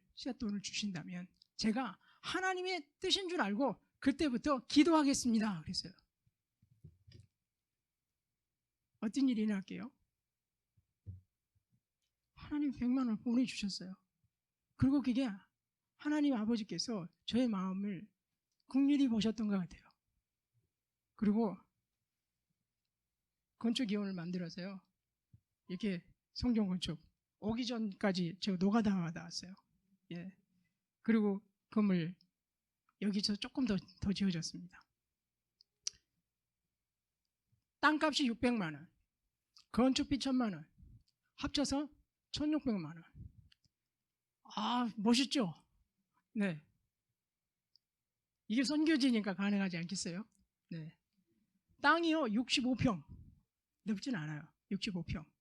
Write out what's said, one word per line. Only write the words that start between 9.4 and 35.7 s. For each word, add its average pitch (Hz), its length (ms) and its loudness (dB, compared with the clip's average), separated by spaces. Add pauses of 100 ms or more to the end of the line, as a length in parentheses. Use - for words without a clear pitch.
일어날게요? 196 480 -4 (2500)
하나님 294 380 -4
백만 247 360 0
원 220 100 0
보내주셨어요. 208 800 -2 (800)
그리고 269 260 4
그게 247 280 2 (680)
하나님 294 360 2
아버지께서 208 760 -2 (180)
저의 247 220 2
마음을 196 600 -4 (600)
긍휼히 277 400 4
보셨던 220 400 0
것 202 100 2
같아요. - 280 -6 (1300)
그리고 208 420 0 (2000)
건축위원을 208 540 -2
만들어서요, 180 680 -8 (880)
이렇게 185 360 -4 (300)
성경 220 340 2
건축 175 320 -4 (400)
오기 226 260 -4
전까지 196 720 -2
제가 190 180 -2
노가다 202 380 4
하다 165 280 -4
왔어요. 180 320 -12 (560)
예. 175 200 -10 (720)
그리고 208 400 2 (280)
건물 185 460 2 (840)
여기서 202 340 0
조금 254 300 -4
더, 202 120 2 (220)
더 196 140 0
지어졌습니다. 175 720 -4 (3000)